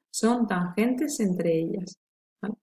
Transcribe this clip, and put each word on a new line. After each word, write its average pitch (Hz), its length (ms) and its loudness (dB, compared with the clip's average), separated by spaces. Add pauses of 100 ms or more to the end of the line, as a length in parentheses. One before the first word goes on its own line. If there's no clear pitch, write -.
(100)
son 233 360 2
tangentes 214 720 0
entre 180 400 2
ellas, 180 400 -4 (420)
¿vale? 214 220 -4